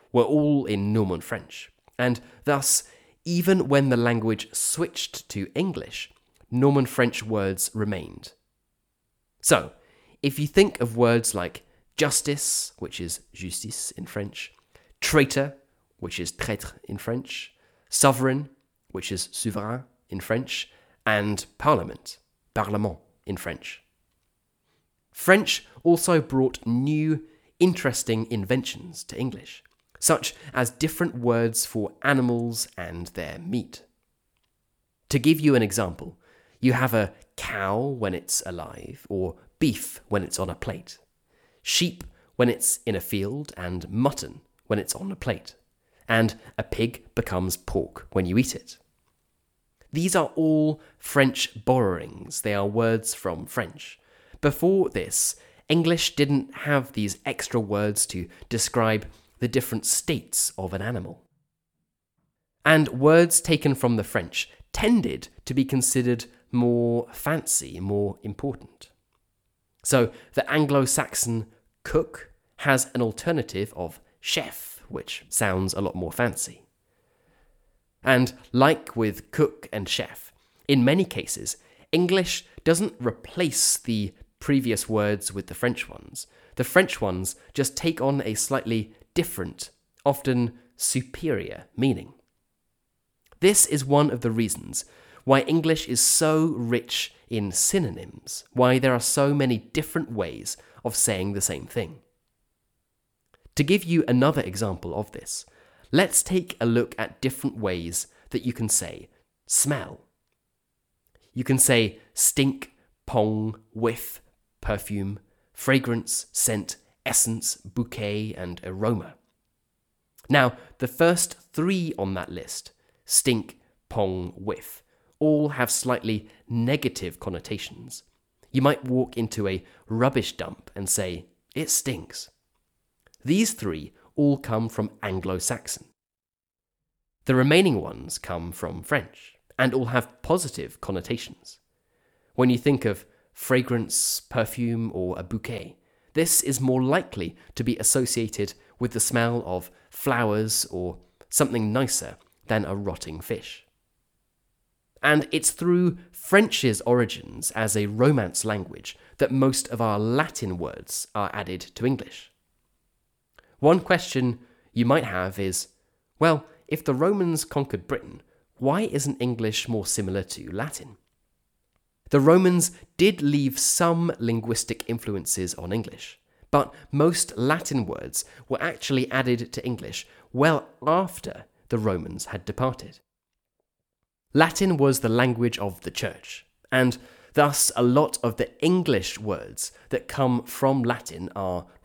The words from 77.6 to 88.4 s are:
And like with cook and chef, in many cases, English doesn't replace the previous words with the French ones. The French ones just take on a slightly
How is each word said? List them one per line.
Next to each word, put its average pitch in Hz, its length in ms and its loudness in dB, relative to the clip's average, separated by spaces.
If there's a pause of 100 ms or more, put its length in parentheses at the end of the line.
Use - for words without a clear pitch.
And 127 300 4 (200)
like 143 420 4
with 110 380 -2
cook - 400 0
and 104 160 -4
chef, - 440 -6 (360)
in 135 160 6
many 170 200 4
cases, - 520 -8 (340)
English 180 560 2 (160)
doesn't 170 380 2
replace - 760 0
the 104 380 -4 (240)
previous 123 500 0
words 104 440 0
with 98 160 -8
the 98 60 -12
French - 340 -2
ones. - 400 -16 (260)
The 127 100 -2
French - 360 2
ones 92 340 -2 (180)
just 135 240 -2
take 165 240 -2
on 139 220 0
a 107 120 -4
slightly 113 600 -2 (200)